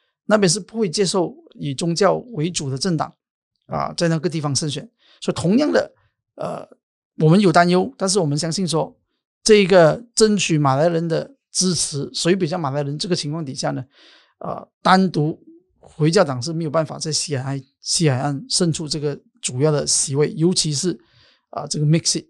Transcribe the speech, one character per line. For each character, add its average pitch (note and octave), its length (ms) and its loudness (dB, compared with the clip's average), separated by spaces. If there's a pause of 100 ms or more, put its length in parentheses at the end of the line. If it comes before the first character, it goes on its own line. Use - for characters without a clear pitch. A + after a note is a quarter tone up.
(260)
那 G#3 100 2
边 G3 140 4
是 G#3+ 80 0
不 G#3+ 200 -12
会 G#3 120 0
接 G3 160 -2
受 F#3 280 -2 (200)
以 D3 200 -6
宗 E3+ 200 -2
教 E3+ 200 2 (180)
为 D#3 180 -4
主 D#3+ 180 -8
的 C3 80 -4
政 E3+ 200 -2
党， C#3+ 180 -6 (520)
啊， - 300 -6
在 E3+ 120 0
那 E3 100 0
个 F3+ 100 -4
地 D#3 120 -6
方 C#3+ 140 -2
胜 D#3 140 -2
选。 - 200 -8 (320)
所 - 120 -2
以 - 20 -6
同 F#3 240 2
样 D4 120 2
的， - 220 0 (440)
呃， - 320 -10 (500)
我 D#3 100 4
们 F3+ 120 8
有 F#3+ 120 6
担 F3 160 6
忧， F#3 280 2
但 F#3+ 120 -2
是 F#3+ 100 0
我 E3+ 80 2
们 C#3+ 100 -2
相 D#3 140 -4
信 F#3 160 -4
说， D3+ 300 -4 (460)
这 G#3 240 6
个 E3 380 6 (100)
争 G#3+ 220 4
取 E3+ 220 0
马 C#3 180 2
来 D#3 120 2
人 E3+ 180 -2
的 D#3 300 -4 (160)
支 F#3 220 -2
持， C#3+ 380 -6
谁 E3+ 220 0
比 F3+ 120 -2
较 E3+ 120 -4
马 D3 120 -4
来 C#3+ 120 -2
人 C#3+ 160 -6
这 F3+ 100 -6
个 E3 60 -2
情 D3 160 -4
况 D#3+ 140 -6
底 C3 100 -10
下 D3 160 -4
呢， C3+ 140 -6 (540)
呃， - 300 -12 (140)
单 F#3+ 280 4
独 D3+ 300 -2 (380)
回 - 320 -2
教 F#3 140 4
党 B2+ 180 -4
是 D#3 100 -6
没 E3 120 -4
有 D3+ 60 -4
办 D#3 140 0
法 C#3+ 140 -10
在 D3+ 140 -6
西 C#3+ 240 -4
海 B2+ 80 -6
岸， C#3 180 -6 (180)
西 - 300 0
海 B2+ 80 0
岸 C#3+ 300 -4
胜 E3+ 240 0
出 D#3 160 -8
这 D3+ 100 -6
个 C#3+ 220 -6 (200)
主 B2+ 200 -6
要 D3+ 100 2
的 D3+ 160 0
席 - 300 -2
位， D3+ 180 0
尤 E3 180 2
其 D#3+ 200 -2
是， D#3+ 260 -4 (520)
啊， - 180 -10
这 D#3+ 100 -6
个 D3+ 80 0
mix D#3+ 320 2
it。 - 120 -12